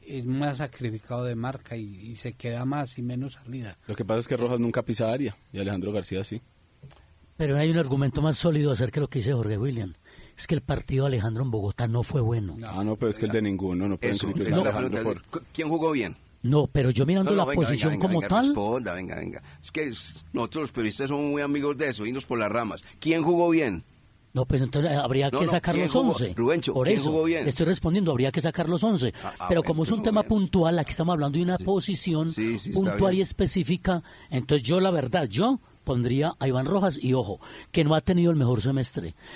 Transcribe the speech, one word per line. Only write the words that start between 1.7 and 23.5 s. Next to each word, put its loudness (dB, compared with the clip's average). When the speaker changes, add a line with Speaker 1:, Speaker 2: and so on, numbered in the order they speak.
Speaker 1:
y, -8
y -14
se -10
queda -6
más -4
y -6
menos -6
salida. -12
Speaker 2:
Lo -6
que -4
pasa 0
es -6
que 0
Rojas 0
nunca 0
pisa 0
área -2
y -8
Alejandro -2
García -2
sí. -8
Speaker 3:
Pero 2
hay 4
un 4
argumento 2
más 2
sólido 2
acerca 0
de 0
lo -2
que -4
dice 0
Jorge 0
William. -2
Es -8
que 0
el -2
partido -2
de 2
Alejandro 0
en -2
Bogotá -2
no 0
fue -2
bueno. 0
Speaker 1:
No. -12
Speaker 2:
Ah, -4
no, 0
pero 0
es -2
que -2
el 0
de 2
ninguno, 0
no -2
pueden 0
Speaker 4:
Eso, -2
Speaker 2:
criticar -2
Speaker 4:
esa 2
Speaker 2:
a 4
Speaker 4:
es 2
la 2
Speaker 2:
Alejandro -2
Speaker 4:
pregunta. -2
Speaker 2:
por -8
Speaker 4:
¿Qui-, -20
quién -4
jugó 2
bien? -2
Speaker 3:
No, 4
pero 2
yo 2
mirando 2
Speaker 4:
No, 4
no, 4
Speaker 3:
la 0
Speaker 4:
venga, 2
Speaker 3:
posición 2
Speaker 4:
venga, 0
venga, -
Speaker 3:
como 2
Speaker 4:
venga, -4
Speaker 3:
tal. 4
Speaker 4:
responda, 0
venga, -8
venga. -8
Es -12
que -4
s-, -12
nosotros -4
los -6
periodistas -2
somos -2
muy -2
amigos -2
de 0
eso, -4
irnos -6
por -2
las 0
ramas. -4
¿Quién 2
jugó 4
bien? 2